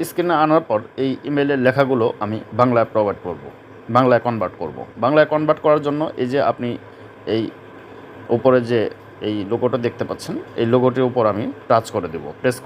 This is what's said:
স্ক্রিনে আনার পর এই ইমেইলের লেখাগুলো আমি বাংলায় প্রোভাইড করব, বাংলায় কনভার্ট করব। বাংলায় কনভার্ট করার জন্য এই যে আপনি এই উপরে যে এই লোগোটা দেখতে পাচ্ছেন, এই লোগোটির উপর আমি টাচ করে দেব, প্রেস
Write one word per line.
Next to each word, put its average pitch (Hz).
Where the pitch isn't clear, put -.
স্ক্রিনে 175
আনার 160
পর 107
এই 135
ইমেইলের 143
লেখাগুলো 127
আমি 107
বাংলায় 120
প্রোভাইড 104
করব, 82
বাংলায় 123
কনভার্ট 107
করব। 71
বাংলায় 151
কনভার্ট 151
করার 151
জন্য 147
এই 127
যে 139
আপনি 120
এই 113
উপরে 127
যে 117
এই 107
লোগোটা 123
দেখতে -
পাচ্ছেন, -
এই 113
লোগোটির 127
উপর 123
আমি 104
টাচ 113
করে 90
দেব, 73
প্রেস 127